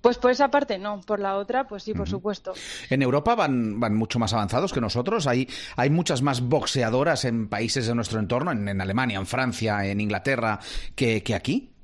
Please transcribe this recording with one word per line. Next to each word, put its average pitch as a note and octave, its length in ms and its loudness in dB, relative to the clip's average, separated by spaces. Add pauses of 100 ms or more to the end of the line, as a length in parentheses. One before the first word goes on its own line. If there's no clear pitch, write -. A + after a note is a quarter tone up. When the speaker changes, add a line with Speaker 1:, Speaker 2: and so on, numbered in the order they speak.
Speaker 1:
pues A#3+ 160 4
por B3 140 4
esa C4 180 4
parte C#4 300 0
no, G#3 220 -6
por G#3 180 -2
la G3 180 -2
otra, B3 300 -2
pues G3+ 160 -12
sí, G#3+ 100 -6
por G3+ 100 -2
Speaker 2:
Ujú. F#3 80 -4
Speaker 1:
supuesto. F#3+ 420 -6 (360)
Speaker 2:
¿En C3 120 2
Europa C#3+ 340 2
van, B2 440 0
van G#2+ 160 2
mucho A2 240 0
más A2 140 2
avanzados A#2 400 0
que C3 80 0
nosotros? C#3 460 0
¿Hay, B2+ 200 2 (280)
hay B2+ 140 2
muchas D#3 320 2
más C3 200 2
boxeadoras C3 840 2
en A2+ 220 0
países A2 400 -2
de A#2 80 0
nuestro A2 240 -2
entorno, B2 320 0
en, G2+ 160 -2
en G2 140 -2
Alemania, G2+ 380 0
en F#2+ 80 -2
Francia, A2 580 0
en G2+ 160 0
Inglaterra, G#2+ 580 0 (360)
que, A2+ 280 2
que A2 120 0
aquí? E3 340 -2 (140)